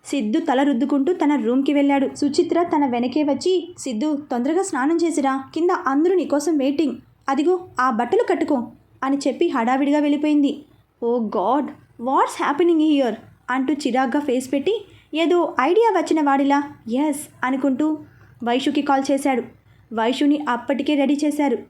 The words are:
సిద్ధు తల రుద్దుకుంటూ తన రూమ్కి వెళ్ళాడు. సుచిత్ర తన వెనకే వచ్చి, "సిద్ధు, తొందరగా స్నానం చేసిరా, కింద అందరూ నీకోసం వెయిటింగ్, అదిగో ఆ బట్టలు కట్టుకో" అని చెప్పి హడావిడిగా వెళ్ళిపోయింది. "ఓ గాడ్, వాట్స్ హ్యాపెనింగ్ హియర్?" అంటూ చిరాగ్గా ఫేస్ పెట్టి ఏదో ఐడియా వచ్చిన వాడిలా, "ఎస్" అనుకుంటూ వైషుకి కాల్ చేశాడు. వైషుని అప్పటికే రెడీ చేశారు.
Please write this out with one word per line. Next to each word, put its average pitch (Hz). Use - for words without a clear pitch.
సిద్ధు 262
తల 269
రుద్దుకుంటూ 285
తన 294
రూమ్కి 262
వెళ్ళాడు. 277
సుచిత్ర 311
తన 311
వెనకే 247
వచ్చి, 339
"సిద్ధు, 285
తొందరగా 285
స్నానం 320
చేసిరా, 269
కింద 330
అందరూ 311
నీకోసం 294
వెయిటింగ్, 277
అదిగో 320
ఆ 254
బట్టలు 254
కట్టుకో" 294
అని 277
చెప్పి 277
హడావిడిగా 269
వెళ్ళిపోయింది. 294
"ఓ 240
గాడ్, 220
వాట్స్ 311
హ్యాపెనింగ్ 330
హియర్?" 277
అంటూ 262
చిరాగ్గా 262
ఫేస్ 262
పెట్టి 381
ఏదో 339
ఐడియా 359
వచ్చిన 320
వాడిలా, 277
"ఎస్" 294
అనుకుంటూ 277
వైషుకి 262
కాల్ 277
చేశాడు. 269
వైషుని 285
అప్పటికే 254
రెడీ 277
చేశారు. 285